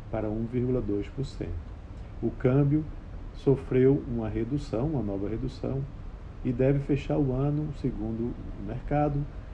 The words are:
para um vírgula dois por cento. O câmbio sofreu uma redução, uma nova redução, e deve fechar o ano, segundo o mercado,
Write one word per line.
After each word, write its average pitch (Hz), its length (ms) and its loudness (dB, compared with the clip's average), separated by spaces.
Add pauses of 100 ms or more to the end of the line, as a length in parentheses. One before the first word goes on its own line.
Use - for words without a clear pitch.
para 107 180 0
um 110 240 -2
vírgula 127 300 2
dois 101 280 0
por 135 160 -4
cento. - 260 -6 (720)
O 117 80 0
câmbio 139 520 4 (520)
sofreu 135 720 6
uma 113 220 -2
redução, 117 560 0
uma 151 160 0
nova 101 260 -2
redução, 127 540 -2 (640)
e 127 60 2
deve 131 260 6
fechar 143 400 0
o 135 160 2
ano, 147 340 0 (140)
segundo 113 500 -2 (300)
o 98 60 -8
mercado, 143 580 0 (280)